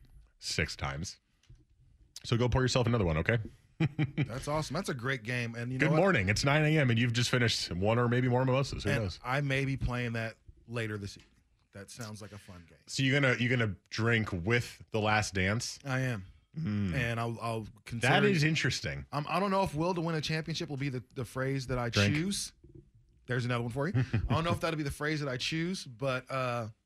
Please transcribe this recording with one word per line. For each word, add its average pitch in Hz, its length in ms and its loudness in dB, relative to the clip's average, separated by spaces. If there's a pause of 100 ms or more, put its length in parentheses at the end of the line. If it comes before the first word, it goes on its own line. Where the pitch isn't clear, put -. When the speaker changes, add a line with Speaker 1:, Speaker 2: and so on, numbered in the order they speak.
(400)
Speaker 1:
six - 360 -4
times. 73 420 -8 (1040)
So 117 140 2
go 123 120 4
pour 127 120 4
yourself 127 260 4
another 117 180 4
one, 80 120 2
okay? 113 200 2 (420)
<laughs> 151 380 0
Speaker 2:
That's 135 300 -4
awesome. 151 280 -2
That's 202 140 -4
a 175 40 -4
great 127 300 -4
game. 120 320 -4
And 120 180 -6
you 131 40 -4
know 143 100 2
Speaker 1:
Good 160 40 4
Speaker 2:
what? 156 80 6
Speaker 1:
morning. 175 300 4
It's 104 160 2
nine 147 180 6
A 156 160 4
M 131 100 4
and 117 80 4
you've 120 160 2
just 120 160 2
finished 120 440 2
one 104 260 2
or 123 80 2
maybe 123 220 2
more 123 160 4
mimosas. 131 400 0
Who 151 40 2
Speaker 2:
And 139 140 2
Speaker 1:
knows? 90 220 -4
Speaker 2:
I 131 160 0
may 135 240 0
be 135 120 -2
playing 120 360 -2
that 113 220 -4 (340)
later 110 280 -4
this 98 200 -10
evening. - 100 -20 (460)
That 101 160 -16
sounds 107 320 -12
like 101 120 -16
a 104 40 -14
fun 90 320 -18
game. - 160 -20
Speaker 1:
So - 180 -4
you're 135 160 4
gonna, 127 200 4
you're 120 100 2
gonna 117 240 2 (160)
drink 110 400 2 (160)
with 120 340 0 (120)
The 110 80 -2
Last 107 340 2
Dance? 98 520 0
Speaker 2:
I 131 160 -2
am. 120 220 -4 (360)
Speaker 1:
Mm. 185 340 0
Speaker 2:
And 117 260 -2
I'll, 117 220 -2
I'll 113 240 -4 (200)
consider 117 280 2
Speaker 1:
That 196 120 6
is 180 180 4
interesting. 143 680 0
Speaker 2:
I'm, 143 160 -4
I 165 120 0
don't 202 100 2
know 190 140 2
if 147 100 -2
will 170 220 -2
to 175 60 -2
win 165 120 -2
a 156 80 -2
championship 156 480 -4
will 143 80 -6
be 143 120 -2
the, 127 120 -4 (140)
the 127 100 -6
phrase 135 420 -4
that 127 120 -2
I 120 100 -2
Speaker 1:
Drink. 104 240 4
Speaker 2:
choose. 180 380 -4 (720)
There's 123 200 -2
another 123 180 0
one 120 80 -6
for 139 160 -2
you. 214 80 -4
Speaker 1:
<laughs> - 340 0
Speaker 2:
I 127 60 2
don't 160 80 2
know 170 80 0
if 170 80 -2
that'll 165 180 0
be 156 60 -4
the 139 80 -4
phrase 151 300 -2
that 143 80 -4
I 127 80 -6
choose, 165 460 -2
but, 127 460 -4
uh, 123 380 -2 (180)